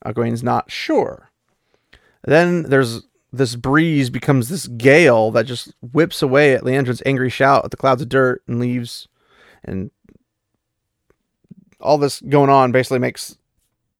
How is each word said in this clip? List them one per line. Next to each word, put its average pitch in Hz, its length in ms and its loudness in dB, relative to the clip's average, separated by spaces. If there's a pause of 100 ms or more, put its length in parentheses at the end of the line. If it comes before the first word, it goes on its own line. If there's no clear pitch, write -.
Egwene's 117 380 -4
not 120 300 -4
sure. - 600 -4 (920)
Then 170 400 2
there's, 127 400 0 (280)
this 123 240 -2
breeze 139 540 0
becomes 123 400 -2
this 170 180 -8
gale 120 640 4
that 117 140 0
just 123 260 -12 (100)
whips 147 420 -2
away 139 320 4
at - 80 -4
Leandrin's 127 420 -2
angry 127 240 0
shout 135 360 2
at - 60 -12
the - 60 -10
clouds 131 240 0
of 120 80 -10
dirt 127 380 0
and 120 120 -4
leaves, 123 480 -6 (560)
and 95 280 -10 (1900)
all 147 180 0
this 143 240 -2
going 139 280 2
on 135 220 4
basically 127 280 0
makes - 380 -8 (640)